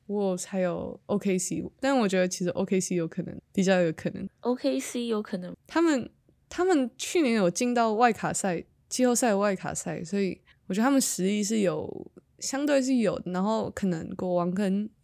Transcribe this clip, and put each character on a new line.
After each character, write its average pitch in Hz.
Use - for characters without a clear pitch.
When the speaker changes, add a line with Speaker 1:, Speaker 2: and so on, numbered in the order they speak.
Speaker 1:
Wolves， 196
还 190
有 175
O 208
K 196
C， 170
但 269
我 226
觉 185
得 185
其 180
实 180
O -
K 190
C 185
有 165
可 165
能， -
比 202
较 185
有 170
可 -
能。 190
Speaker 2:
O 247
K 262
C 240
有 214
可 214
能。 180
Speaker 1:
他 320
们， 302
他 -
们 302
去 -
年 247
有 190
进 247
到 226
外 226
卡 160
赛， 170
季 -
后 247
赛 233
外 202
卡 185
赛， 160
所 175
以 196
我 -
觉 190
得 226
他 269
们 269
实 -
力 208
是 220
有 165
相 277
对 285
是 254
有 226
的， -
然 180
后 214
可 -
能 170
国 185
王 175
跟 202